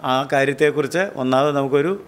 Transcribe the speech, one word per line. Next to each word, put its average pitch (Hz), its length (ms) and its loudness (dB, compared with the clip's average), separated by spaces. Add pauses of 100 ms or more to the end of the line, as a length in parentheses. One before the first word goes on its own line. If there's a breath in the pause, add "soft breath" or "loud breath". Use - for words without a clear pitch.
ആ 135 280 0
കാര്യത്തെക്കുറിച്ച് 143 840 0
ഒന്നാമത് 135 400 2
നമുക്കൊരു 143 520 0